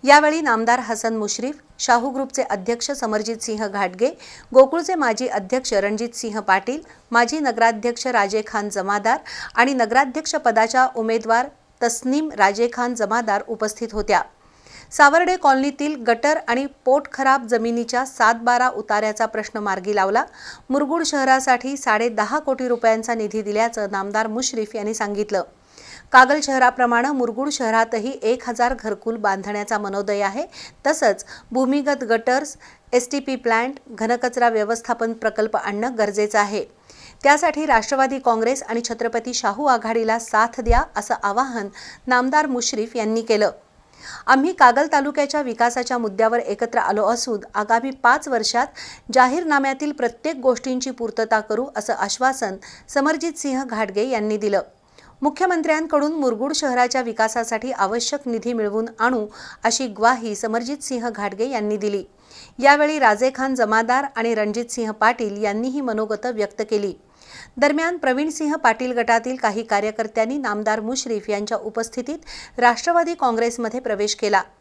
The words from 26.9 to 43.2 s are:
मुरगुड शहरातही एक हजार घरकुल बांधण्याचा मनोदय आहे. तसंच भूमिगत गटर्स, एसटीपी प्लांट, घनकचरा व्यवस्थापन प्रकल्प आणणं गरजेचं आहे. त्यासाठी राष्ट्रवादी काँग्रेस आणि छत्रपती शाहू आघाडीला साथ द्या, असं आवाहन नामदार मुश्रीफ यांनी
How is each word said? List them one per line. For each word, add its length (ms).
मुरगुड 380
शहरातही 720
एक 260
हजार 320
घरकुल 360
बांधण्याचा 600
मनोदय 420
आहे. 240
तसंच 380
भूमिगत 540
गटर्स, 520
एसटीपी 440
प्लांट, 380
घनकचरा 600
व्यवस्थापन 640
प्रकल्प 440
आणणं 420
गरजेचं 400
आहे. 260
त्यासाठी 440
राष्ट्रवादी 520
काँग्रेस 440
आणि 220
छत्रपती 500
शाहू 300
आघाडीला 540
साथ 420
द्या, 220
असं 260
आवाहन 460
नामदार 400
मुश्रीफ 500
यांनी 260